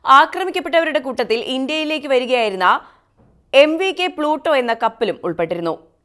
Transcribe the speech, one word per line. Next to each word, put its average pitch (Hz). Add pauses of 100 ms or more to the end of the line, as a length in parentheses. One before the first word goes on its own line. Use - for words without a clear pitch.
(180)
ആക്രമിക്കപ്പെട്ടവരുടെ 330
കൂട്ടത്തിൽ 233 (160)
ഇന്ത്യയിലേക്ക് 302
വരികയായിരുന്ന 226 (920)
എം 302
വി 381 (100)
കെ 359
പ്ലൂട്ടോ 302
എന്ന 233
കപ്പലും 214
ഉൾപ്പെട്ടിരുന്നു. 170 (300)